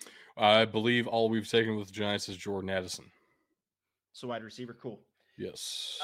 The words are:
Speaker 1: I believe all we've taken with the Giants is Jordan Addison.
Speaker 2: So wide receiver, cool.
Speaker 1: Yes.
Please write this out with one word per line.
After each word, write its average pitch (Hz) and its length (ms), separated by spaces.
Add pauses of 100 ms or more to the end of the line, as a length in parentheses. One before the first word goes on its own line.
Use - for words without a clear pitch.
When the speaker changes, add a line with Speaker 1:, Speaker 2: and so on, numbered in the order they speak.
(380)
Speaker 1:
I 110 280
believe 113 420
all 113 220
we've 110 200
taken 110 280
with 104 100
the 98 60
Giants 101 360
is 95 80
Jordan 98 320
Addison. 92 360 (1080)
Speaker 2:
So - 140
wide 117 160
receiver, 120 360
cool. 110 200 (380)
Speaker 1:
Yes. - 680